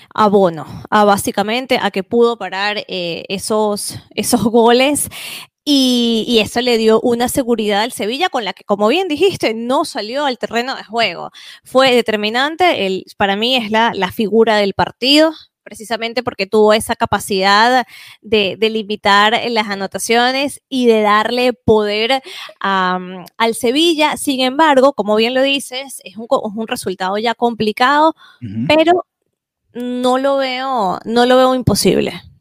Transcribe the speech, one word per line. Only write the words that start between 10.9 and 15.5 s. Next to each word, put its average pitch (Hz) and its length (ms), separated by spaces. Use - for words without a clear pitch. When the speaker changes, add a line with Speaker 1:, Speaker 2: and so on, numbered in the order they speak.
Speaker 1:
Fue 262 280
determinante, 240 920
el, 190 160
para 196 180
mí 233 220
es 214 120
la, 220 240
la 185 200
figura 220 420
del 202 180
partido, 294 600